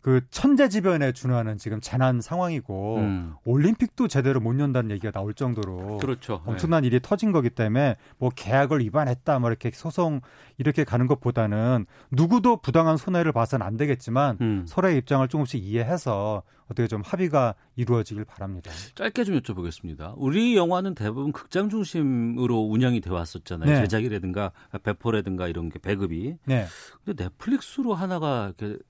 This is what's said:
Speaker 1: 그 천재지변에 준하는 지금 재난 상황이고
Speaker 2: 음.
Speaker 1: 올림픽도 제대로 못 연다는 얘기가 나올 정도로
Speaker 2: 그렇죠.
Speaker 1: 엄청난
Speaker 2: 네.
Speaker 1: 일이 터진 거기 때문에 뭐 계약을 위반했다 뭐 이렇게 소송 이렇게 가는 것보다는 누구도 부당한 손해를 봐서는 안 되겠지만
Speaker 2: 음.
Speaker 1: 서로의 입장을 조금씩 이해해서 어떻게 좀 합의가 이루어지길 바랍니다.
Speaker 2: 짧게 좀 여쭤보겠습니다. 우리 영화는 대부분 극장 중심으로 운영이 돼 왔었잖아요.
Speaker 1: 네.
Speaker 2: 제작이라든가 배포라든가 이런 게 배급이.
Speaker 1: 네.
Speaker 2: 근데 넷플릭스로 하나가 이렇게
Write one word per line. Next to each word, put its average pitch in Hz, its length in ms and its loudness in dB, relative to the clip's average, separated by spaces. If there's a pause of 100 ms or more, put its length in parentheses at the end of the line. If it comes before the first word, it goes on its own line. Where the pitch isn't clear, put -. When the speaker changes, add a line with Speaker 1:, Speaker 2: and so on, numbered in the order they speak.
Speaker 1:
그 127 200 4 (100)
천재지변에 190 800 4
준하는 120 480 -2
지금 107 220 -6
재난 127 400 2
상황이고 113 800 -4
Speaker 2:
음. 95 360 -2 (100)
Speaker 1:
올림픽도 196 600 2
제대로 135 320 2
못 117 220 0
연다는 123 320 0
얘기가 104 180 -4
나올 101 240 -6
정도로 104 640 -4
Speaker 2:
그렇죠. 120 480 -4
Speaker 1:
엄청난 156 360 0
Speaker 2:
네. 127 40 2
Speaker 1:
일이 123 160 4
터진 208 300 0
거기 131 180 2
때문에 120 460 0 (220)
뭐 127 120 0
계약을 135 500 0
위반했다 123 600 0
뭐 120 100 2
이렇게 117 220 -4
소송 160 480 -2 (380)
이렇게 147 260 2
가는 123 240 2
것보다는 117 760 0 (260)
누구도 190 460 4
부당한 160 380 4
손해를 170 360 0
봐서는 117 340 0
안 107 100 -4
되겠지만 127 640 0
Speaker 2:
음. 104 280 0
Speaker 1:
서로의 180 300 2
입장을 131 280 2
조금씩 127 380 -2
이해해서 110 800 -2 (220)
어떻게 117 200 -2
좀 107 180 -4
합의가 143 520 2 (180)
이루어지길 117 500 0
바랍니다. 95 460 -12 (240)
Speaker 2:
짧게 233 300 -2
좀 190 160 0
여쭤보겠습니다. 87 760 -8
우리 208 400 2
영화는 185 380 2
대부분 131 380 -4
극장 - 360 -2
중심으로 123 920 0
운영이 113 400 2
돼 90 100 -8
왔었잖아요. 87 600 -2
Speaker 1:
네. 143 100 6
Speaker 2:
제작이라든가 101 720 -2 (320)
배포라든가 95 640 -2
이런 85 200 -4
게 80 120 -12
배급이. 98 640 -4
Speaker 1:
네. 123 220 0 (380)
Speaker 2:
근데 185 200 -4
넷플릭스로 240 720 -4
하나가 156 640 -2
이렇게 104 200 -8 (120)